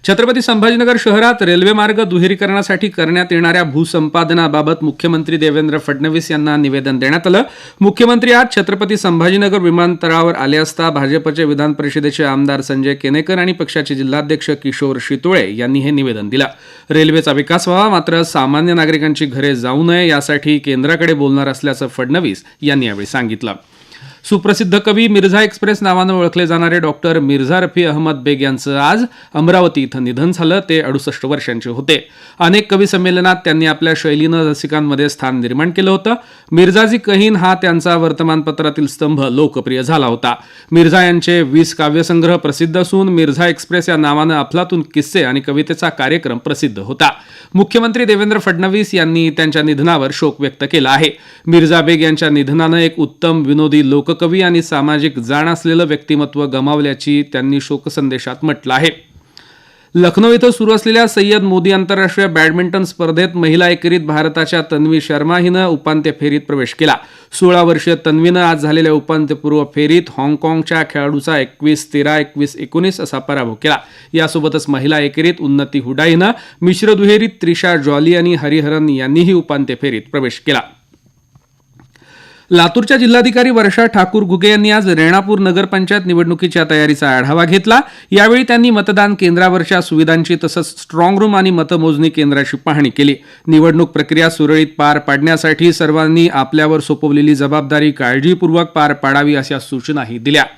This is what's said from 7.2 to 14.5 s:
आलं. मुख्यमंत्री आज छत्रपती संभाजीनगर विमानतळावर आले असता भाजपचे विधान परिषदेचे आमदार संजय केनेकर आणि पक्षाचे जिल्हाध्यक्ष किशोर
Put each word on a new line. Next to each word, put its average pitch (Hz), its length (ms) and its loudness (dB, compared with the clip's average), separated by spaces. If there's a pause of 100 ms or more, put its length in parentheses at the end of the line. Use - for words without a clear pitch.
आलं. 196 160 2 (380)
मुख्यमंत्री 233 500 2
आज 240 140 6 (100)
छत्रपती 202 420 -2
संभाजीनगर 185 600 0
विमानतळावर 170 760 0
आले 139 220 0
असता 156 320 -2
भाजपचे 151 540 -2
विधान 147 300 -2
परिषदेचे 147 500 -4
आमदार 139 380 0
संजय 135 320 -2
केनेकर 151 440 -2
आणि 180 160 -2
पक्षाचे 151 420 -6
जिल्हाध्यक्ष 147 540 -4
किशोर 139 520 -4